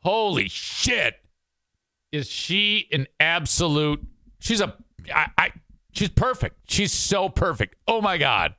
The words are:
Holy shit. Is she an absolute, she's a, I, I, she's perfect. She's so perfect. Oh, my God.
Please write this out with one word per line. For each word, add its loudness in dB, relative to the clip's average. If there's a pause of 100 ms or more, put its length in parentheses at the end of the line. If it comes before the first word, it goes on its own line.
Holy 0
shit. -2 (920)
Is -4
she 0
an -2 (120)
absolute, 2 (320)
she's 0
a, -2 (360)
I, 2
I, 2 (400)
she's 0
perfect. -2
She's 2
so 0
perfect. -2 (120)
Oh, 2
my 0
God. 2